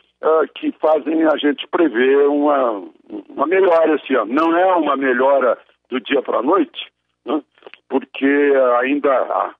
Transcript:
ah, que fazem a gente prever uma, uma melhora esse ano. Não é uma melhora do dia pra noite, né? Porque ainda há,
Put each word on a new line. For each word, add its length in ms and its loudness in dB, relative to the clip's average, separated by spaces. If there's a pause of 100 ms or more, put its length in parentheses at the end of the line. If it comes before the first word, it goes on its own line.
(220)
ah, 220 2 (120)
que 180 -6
fazem 500 0
a 140 2
gente 300 -4
prever 600 2
uma, 560 0 (460)
uma 180 -4
melhora 480 2
esse 180 -4
ano. 180 -2
Não 240 0
é 200 2
uma 200 0
melhora 640 0 (320)
do 100 -4
dia 220 -2
pra 220 -4
noite, 480 -2 (340)
né? 160 -4 (480)
Porque 640 0 (260)
ainda 320 0
há, 480 -2